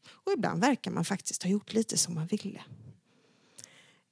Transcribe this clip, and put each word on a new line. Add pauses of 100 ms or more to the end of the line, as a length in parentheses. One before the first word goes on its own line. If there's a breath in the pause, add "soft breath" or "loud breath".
Och
ibland
verkar
man
faktiskt
ha
gjort
lite
som
man
ville. (1500 soft breath)